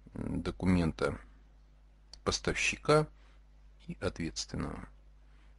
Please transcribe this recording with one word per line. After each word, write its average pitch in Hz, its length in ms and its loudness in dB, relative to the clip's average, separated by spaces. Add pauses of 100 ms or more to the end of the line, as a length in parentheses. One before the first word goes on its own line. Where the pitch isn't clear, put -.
(140)
м, - 280 -4
документа 85 800 2 (1040)
поставщика - 840 2 (800)
и 170 120 -10
ответственного. 80 880 -6 (720)